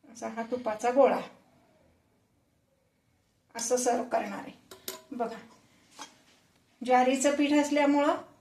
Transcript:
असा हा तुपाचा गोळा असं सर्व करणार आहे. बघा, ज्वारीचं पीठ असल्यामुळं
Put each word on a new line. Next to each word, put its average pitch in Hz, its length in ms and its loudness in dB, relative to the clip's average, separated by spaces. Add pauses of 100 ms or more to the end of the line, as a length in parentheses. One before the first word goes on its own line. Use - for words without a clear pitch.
(120)
असा 226 140 -12
हा 220 240 -8
तुपाचा 240 400 -4
गोळा 247 280 4 (2250)
असं 240 220 -2
सर्व 247 260 0
करणार 208 360 -4
आहे. - 220 -16 (500)
बघा, 226 260 -6 (1500)
ज्वारीचं 254 500 4
पीठ 294 180 2
असल्यामुळं 285 640 2 (260)